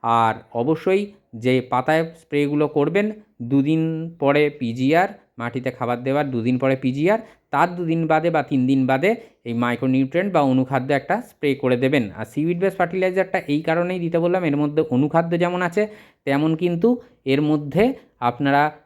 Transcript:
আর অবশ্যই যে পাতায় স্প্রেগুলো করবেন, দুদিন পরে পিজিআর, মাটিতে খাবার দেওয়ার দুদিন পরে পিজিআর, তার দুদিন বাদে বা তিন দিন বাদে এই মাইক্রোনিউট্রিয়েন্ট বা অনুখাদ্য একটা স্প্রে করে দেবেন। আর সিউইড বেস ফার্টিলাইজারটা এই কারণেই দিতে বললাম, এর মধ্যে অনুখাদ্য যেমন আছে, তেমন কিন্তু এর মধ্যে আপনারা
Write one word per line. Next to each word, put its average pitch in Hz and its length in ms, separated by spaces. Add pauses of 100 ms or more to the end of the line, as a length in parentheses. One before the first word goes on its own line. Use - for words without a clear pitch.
আর 117 320 (180)
অবশ্যই 160 540 (280)
যে 123 260
পাতায় 143 440
স্প্রেগুলো 147 640
করবেন, 165 440 (300)
দুদিন 160 760
পরে 147 320
পিজিআর, 139 580 (300)
মাটিতে 123 320
খাবার 123 320
দেওয়ার 139 280
দুদিন 123 280
পরে 135 180
পিজিআর, 143 420 (320)
তার 175 260
দুদিন 165 300
বাদে 160 240
বা 156 120
তিন 131 240
দিন 135 200
বাদে 139 280 (300)
এই 120 100
মাইক্রোনিউট্রিয়েন্ট 131 800
বা 165 80
অনুখাদ্য 131 540
একটা 175 280
স্প্রে 143 320
করে 127 220
দেবেন। 131 400
আর 110 80
সিউইড 165 360
বেস 190 160
ফার্টিলাইজারটা 185 600
এই 151 240
কারণেই 175 360
দিতে 170 200
বললাম, 175 260
এর 143 120
মধ্যে 147 340
অনুখাদ্য 165 480
যেমন 175 240
আছে, 180 240 (380)
তেমন 151 320
কিন্তু 175 460 (220)
এর 139 180
মধ্যে 151 520 (260)
আপনারা 139 500 (160)